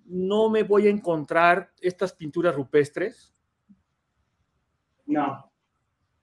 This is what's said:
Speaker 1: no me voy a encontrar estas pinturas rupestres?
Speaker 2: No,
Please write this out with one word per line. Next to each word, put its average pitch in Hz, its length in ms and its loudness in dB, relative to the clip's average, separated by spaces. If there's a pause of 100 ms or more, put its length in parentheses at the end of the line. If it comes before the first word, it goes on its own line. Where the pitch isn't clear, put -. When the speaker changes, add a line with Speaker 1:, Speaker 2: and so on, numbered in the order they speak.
Speaker 1:
no 190 440 0
me 220 140 0
voy 208 240 2
a 202 40 4
encontrar 170 800 0 (100)
estas 180 320 -4
pinturas 165 420 -2
rupestres? 147 760 -2 (1700)
Speaker 2:
No, - 460 -6 (720)